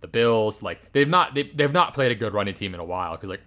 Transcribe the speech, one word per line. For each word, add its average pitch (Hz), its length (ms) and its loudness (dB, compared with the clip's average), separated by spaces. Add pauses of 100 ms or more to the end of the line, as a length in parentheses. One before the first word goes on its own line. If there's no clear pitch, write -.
the - 60 -16
Bills. 113 560 2
Like, 87 280 -10
they've 139 160 4
not, 170 280 2
they, 143 80 0
they've 143 280 0
not 175 220 2
played 131 180 2
a 117 40 0
good 104 180 -4
running 98 220 -2
team 95 180 -6
in 87 60 -10
a 85 60 -8
while. 87 300 -4
'Cause, 98 140 -12
like, 95 180 -10